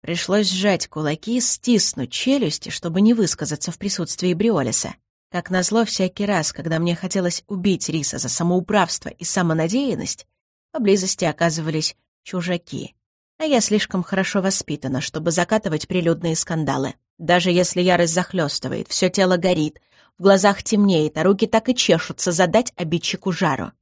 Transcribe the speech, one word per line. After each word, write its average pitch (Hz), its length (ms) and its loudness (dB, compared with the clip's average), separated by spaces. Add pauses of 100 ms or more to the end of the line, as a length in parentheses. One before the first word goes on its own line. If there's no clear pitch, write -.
Пришлось 175 460 0
сжать 185 400 0
кулаки, 156 520 -4
стиснуть - 720 0
челюсти, 254 580 -2
чтобы 170 320 -2
не 220 140 6
высказаться 185 560 -2
в - 80 -12
присутствии 180 560 -2
Бриолиса. 165 580 0 (380)
Как 175 180 -6
назло, 185 360 2
всякий 196 420 -2
раз, 180 260 0
когда 165 240 -4
мне 170 180 0
хотелось 180 520 -2
убить 185 420 0
Риса 151 300 -4
за - 100 -6
самоуправство 185 800 0
и - 140 -14
самонадеянность, 170 1040 -2 (440)
поблизости 196 540 0
оказывались 160 680 -2 (260)
чужаки. 175 720 -6 (480)
А 320 40 -2
я 285 140 4
слишком 208 440 0
хорошо 190 360 -2
воспитана, 151 600 -2
чтобы 156 300 -4
закатывать 175 560 -2
прилюдные 165 480 0
скандалы. 139 580 -2 (240)
Даже 175 320 2
если 180 320 2
ярость 175 320 2
захлестывает, - 760 -4
все - 220 0
тело 185 280 4
горит, 170 440 0 (380)
в - 20 -10
глазах 196 400 6
темнеет, 190 560 2
а 156 60 0
руки 196 240 4
так 220 200 2
и 254 60 2
чешутся - 580 0
задать 180 440 2
обидчику 170 560 -4
жару. 147 400 -2 (100)